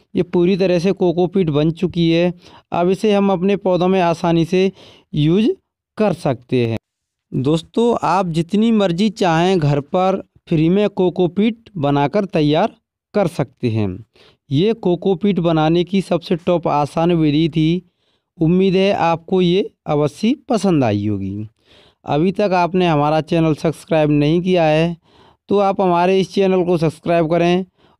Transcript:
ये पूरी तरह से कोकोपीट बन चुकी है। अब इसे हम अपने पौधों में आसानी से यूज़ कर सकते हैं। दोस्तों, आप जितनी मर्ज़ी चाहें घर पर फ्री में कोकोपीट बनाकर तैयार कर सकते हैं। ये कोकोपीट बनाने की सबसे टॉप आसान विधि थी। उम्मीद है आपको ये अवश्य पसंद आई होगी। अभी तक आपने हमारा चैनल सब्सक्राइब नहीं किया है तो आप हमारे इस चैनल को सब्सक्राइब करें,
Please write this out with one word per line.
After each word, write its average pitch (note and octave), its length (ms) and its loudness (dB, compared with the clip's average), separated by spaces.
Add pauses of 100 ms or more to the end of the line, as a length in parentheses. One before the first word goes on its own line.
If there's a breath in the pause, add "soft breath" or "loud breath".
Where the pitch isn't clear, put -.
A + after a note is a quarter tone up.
(160)
ये F#3 100 0
पूरी F3+ 320 0
तरह F3+ 220 0
से F#3+ 140 0
कोकोपीट F3+ 560 0
बन D3+ 240 2
चुकी E3+ 360 -2
है। F3 240 2 (380 loud breath)
अब F3 180 0
इसे G3+ 240 0
हम G3+ 180 2
अपने G3 260 0
पौधों F3+ 300 0
में F#3+ 140 2
आसानी E3+ 440 0
से F#3+ 260 0 (440 loud breath)
यूज़ F3 340 2 (480)
कर G#3 180 0
सकते B2+ 500 -2
हैं। A2+ 120 -2 (540)
दोस्तों, D#3+ 720 -2
आप F3+ 260 0
जितनी G3+ 440 0
मर्ज़ी G3 380 0
चाहें F3+ 480 0
घर C#3+ 220 0
पर F#3 400 -2 (260)
फ्री D#3+ 220 2
में G3+ 200 2
कोकोपीट F#3 880 -2
बनाकर C#3+ 500 0
तैयार D#3 480 0 (380)
कर G3 160 0
सकते - 400 -6
हैं। G#2+ 180 0 (600 soft breath)
ये F3+ 260 0
कोकोपीट F#3 680 -2
बनाने E3 420 2
की F#3+ 180 -2
सबसे F3 360 -4
टॉप E3+ 320 -2
आसान D3 440 0
विधि D#3 360 2
थी। E3 340 0 (540)
उम्मीद F3+ 380 2
है G3 180 2
आपको E3 480 -2
ये F3+ 280 0 (180)
अवश्य D3+ 460 -2 (160)
पसंद F#3 340 0
आई G#2 240 0
होगी। G2+ 400 -6 (580 soft breath)
अभी D#3 280 -2
तक G#3 220 -2
आपने F3+ 320 0
हमारा D3+ 360 0
चैनल D#3+ 320 0
सब्सक्राइब D3+ 560 -2
नहीं D3+ 300 2
किया F3+ 240 0
है D#3+ 300 0 (540 soft breath)
तो G3+ 100 0
आप G3 220 0
हमारे F3+ 380 2
इस F3+ 140 -4
चैनल F#3+ 300 0
को F3 140 0
सब्सक्राइब D#3+ 520 -2
करें, F3 360 0 (340 soft breath)